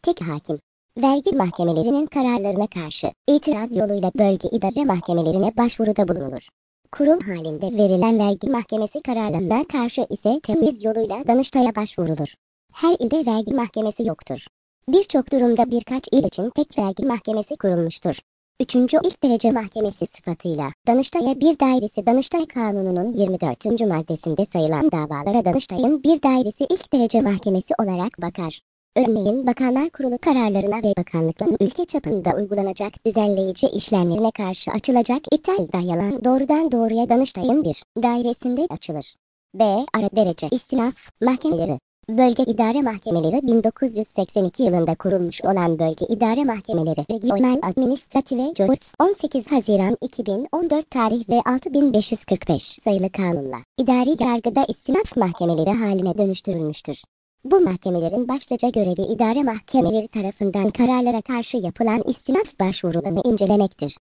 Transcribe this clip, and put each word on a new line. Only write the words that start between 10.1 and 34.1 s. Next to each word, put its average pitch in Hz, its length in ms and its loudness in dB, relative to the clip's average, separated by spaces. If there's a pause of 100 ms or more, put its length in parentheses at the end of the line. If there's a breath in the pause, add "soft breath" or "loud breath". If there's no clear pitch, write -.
temiz 220 400 0
yoluyla 220 440 -2
Danıştay'a 247 480 2
başvurulur. 165 580 -4 (400)
Her 339 260 2
ilde 254 320 0
vergi 220 220 -2
mahkemesi 220 540 -2
yoktur. 139 400 -6 (420)
Birçok 311 420 2
durumda 240 400 4
birkaç 247 400 -4
il 277 120 6
için 202 260 -2
tek - 280 -4
vergi 196 280 -2
mahkemesi 220 500 -2
kurulmuştur. 175 640 -2 (400)
Üçüncü 254 440 2
ilk - 200 -2
derece 233 280 4
mahkemesi 214 540 -2
sıfatıyla 156 680 -6 (160)
Danıştay'a 269 520 0
bir 302 200 4
dairesi 254 460 0
Danıştay 269 400 2
Kanunu'nun 202 680 -2
yirmi 190 280 0
dördüncü 220 460 0
maddesinde 165 600 -2
sayılan 160 460 0
davalara 156 540 -2
Danıştay'ın 254 580 0
bir 302 180 4
dairesi 254 480 0
ilk - 240 -2
derece 233 280 2
mahkemesi 190 520 0 (100)
olarak 190 380 -4
bakar. 170 400 -8 (360)
Örneğin 226 500 2
Bakanlar 254 420 0
Kurulu 247 280 -4
kararlarına 214 600 0
ve 214 200 0
bakanlıkların 175 640 0
ülke 339 260 0
çapında 202 500 -2
uygulanacak 196 680 -4
düzenleyici 196 640 0
işlemlerine 202 640 2